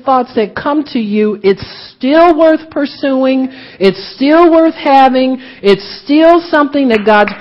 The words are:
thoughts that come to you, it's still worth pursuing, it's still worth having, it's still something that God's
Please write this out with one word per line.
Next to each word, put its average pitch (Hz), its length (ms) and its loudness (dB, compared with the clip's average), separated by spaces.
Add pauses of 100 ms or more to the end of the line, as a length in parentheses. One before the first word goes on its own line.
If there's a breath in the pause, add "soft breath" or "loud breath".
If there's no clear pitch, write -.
thoughts 254 300 -2
that 214 200 -4
come 302 320 -4
to - 120 -6
you, 214 440 -2
it's 196 160 0 (320)
still 320 480 2
worth 320 320 0
pursuing, 262 800 -4 (240 loud breath)
it's 190 240 0 (160)
still 320 340 2
worth 330 240 2
having, 262 640 2 (240 loud breath)
it's 196 240 0 (200)
still 330 360 4
something 294 480 -2
that 220 180 0
God's 208 360 2